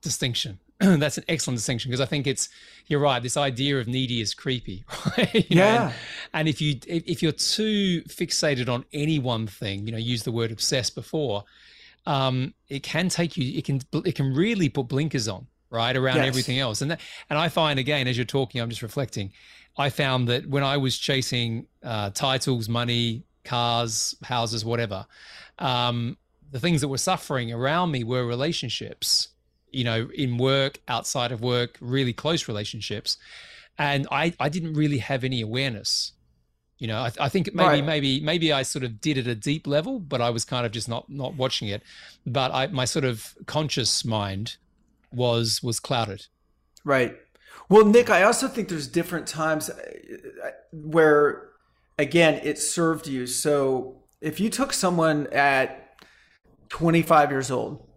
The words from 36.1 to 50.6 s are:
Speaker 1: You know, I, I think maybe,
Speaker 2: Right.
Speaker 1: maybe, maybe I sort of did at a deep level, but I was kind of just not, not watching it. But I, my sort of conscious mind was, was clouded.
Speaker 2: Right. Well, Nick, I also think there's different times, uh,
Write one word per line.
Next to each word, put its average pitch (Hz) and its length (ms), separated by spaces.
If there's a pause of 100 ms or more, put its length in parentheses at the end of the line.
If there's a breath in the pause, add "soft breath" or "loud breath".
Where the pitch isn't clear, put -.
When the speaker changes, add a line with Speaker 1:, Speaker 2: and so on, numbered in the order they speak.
Speaker 1:
You 117 80
know, 110 140
I, 117 180
I 143 100
think 185 240
maybe, 180 140
Speaker 2:
Right. 147 180
Speaker 1:
maybe, 143 340
maybe 156 320
I 135 120
sort 131 200
of 113 160
did 147 200
at 117 80
a 120 80
deep 143 320
level, 170 320
but 139 220
I 120 100
was 113 120
kind 123 220
of 107 60
just 117 180
not, - 180
not 139 280
watching 127 320
it. 101 160 (420 loud breath)
But 131 260
I, 131 140
my 131 200
sort 143 200
of 117 300 (100)
conscious 151 580
mind 104 540 (540)
was, 117 500
was 120 180
clouded. 117 460 (580)
Speaker 2:
Right. 131 320 (540 loud breath)
Well, 208 160
Nick, 233 240
I 185 140
also 240 240
think - 220
there's 147 180
different 170 400
times, 156 420
uh, - 60 (960)